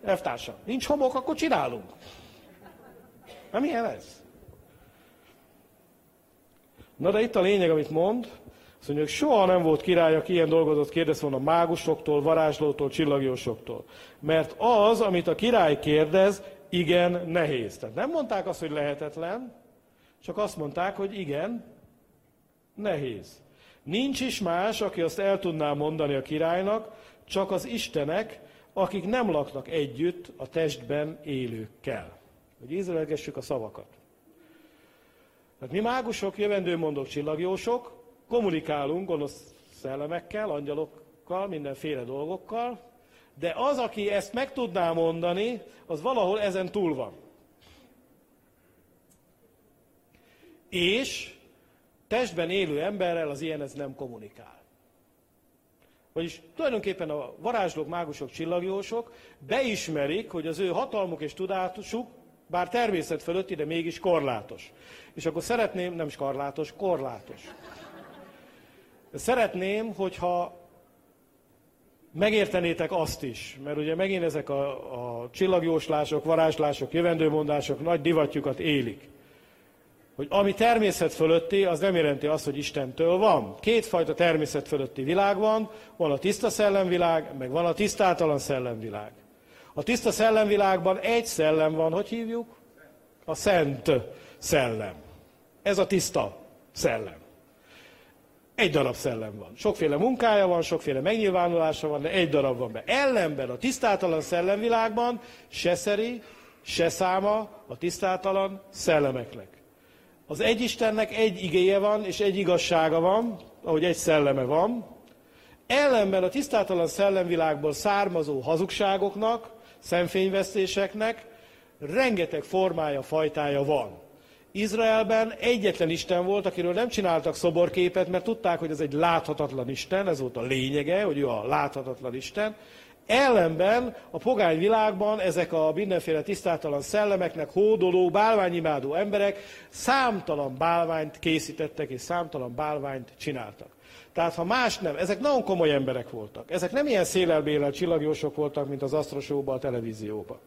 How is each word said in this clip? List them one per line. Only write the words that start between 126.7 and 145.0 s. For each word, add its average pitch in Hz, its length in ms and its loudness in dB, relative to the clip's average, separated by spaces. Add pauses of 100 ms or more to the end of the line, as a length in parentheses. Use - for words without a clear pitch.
nem 226 140 0
csináltak 170 480 2
szoborképet, 175 720 2
mert 175 160 -2
tudták, 190 360 0
hogy 165 120 -4
ez 151 80 -4
egy 147 140 -2
láthatatlan 147 760 0
Isten, 185 380 -2
ez 156 120 0
volt 127 180 -6
a 117 40 -4
lényege, 135 640 0
hogy 160 140 0
ő 143 100 0
a 113 200 -2
láthatatlan 131 680 -2
Isten. 208 400 -6 (500)
Ellenben 226 880 4 (160)
a 165 60 -8
pogány 185 420 2
világban 214 600 2
ezek 170 340 0
a 156 220 2
mindenféle 170 460 0
tisztátalan 160 600 -2
szellemeknek 185 680 0
hódoló, 185 580 4
bálványimádó 175 840 2
emberek 202 460 0 (300)
számtalan 185 880 0
bálványt 165 640 0
készítettek, 156 680 -2
és 127 120 -8
számtalan 160 540 -6
bálványt 139 600 -6
csináltak. 120 500 -8 (440)
Tehát, - 220 0
ha 170 100 -4
más 233 340 2
nem, 160 180 -4
ezek 180 240 -2